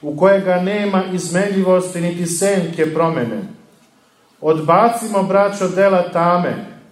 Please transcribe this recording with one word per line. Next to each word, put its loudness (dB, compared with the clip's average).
u -8
kojega 4
nema 0
izmenljivosti 0
niti -4
senke -2
promene. -2
Odbacimo, 2
braćo, 0
dela 2
tame 0